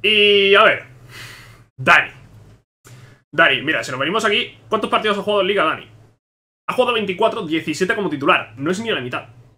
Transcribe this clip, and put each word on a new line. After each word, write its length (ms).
Y, 540
a 80
ver, 200
Dani. 320
Dani, 300
mira, 220
si 80
nos 80
venimos 240
aquí, 340
¿cuántos 220
partidos 260
ha 60
jugado 200
en 40
Liga 180
Dani? 240
Ha 60
jugado 200
veinticuatro, 520
diecisiete 480
como 160
titular. 460
No 160
es 80
ni 100
la 100
mitad. 280